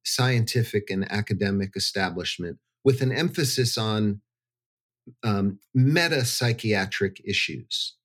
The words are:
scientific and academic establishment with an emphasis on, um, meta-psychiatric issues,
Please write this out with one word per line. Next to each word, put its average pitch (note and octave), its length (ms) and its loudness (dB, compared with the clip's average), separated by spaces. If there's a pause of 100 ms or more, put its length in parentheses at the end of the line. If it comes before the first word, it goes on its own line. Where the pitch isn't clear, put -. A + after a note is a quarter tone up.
scientific B2 840 0
and F#2+ 220 -2
academic G2 640 -2
establishment F2+ 800 -4 (280)
with C3 160 4
an C3 100 0
emphasis C#3 640 0
on, G#2+ 440 0 (1040)
um, G2+ 360 0 (140)
meta-psychiatric B2 1500 2
issues, - 800 -4